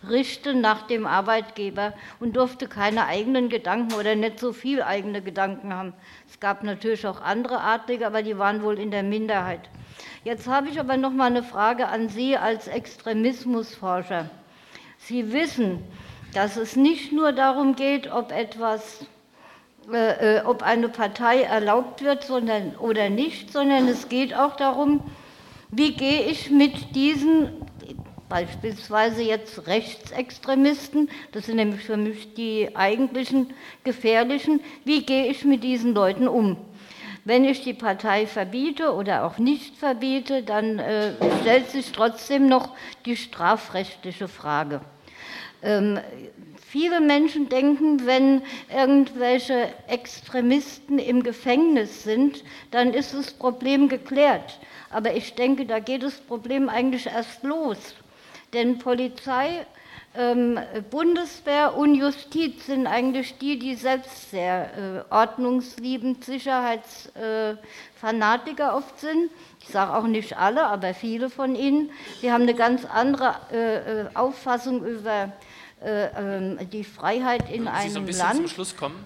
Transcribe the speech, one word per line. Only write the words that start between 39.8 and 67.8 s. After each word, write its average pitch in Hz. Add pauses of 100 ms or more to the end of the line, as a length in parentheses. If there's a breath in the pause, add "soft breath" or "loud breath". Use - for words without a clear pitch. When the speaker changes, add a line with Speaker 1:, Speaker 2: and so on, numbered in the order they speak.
Speaker 1:
dann, 214
äh, 214 (280)
stellt 240
sich 269
trotzdem 233
noch 254 (360 loud breath)
die 240
strafrechtliche 185
Frage. 147 (800 loud breath)
Ähm, 208 (680)
viele 339
Menschen 294
denken, 277
wenn 262 (340 loud breath)
irgendwelche 254 (180)
Extremisten 254
im 247
Gefängnis 247
sind, 254 (280 loud breath)
dann 247
ist 277
das 277
Problem 262
geklärt. 269 (320 loud breath)
Aber 220
ich -
denke, 254
da 220
geht 254
das 277
Problem 240
eigentlich 247
erst -
los. 285 (760 loud breath)
Denn 240
Polizei, 254 (500 loud breath)
ähm, 240 (320)
Bundeswehr 302
und 294
Justiz 277
sind 262
eigentlich 247
die, 277
die 254
selbst 254
sehr, 180 (400)
äh, -
ordnungsliebend, 247
Sicherheits-, 254
äh, 220 (440 loud breath)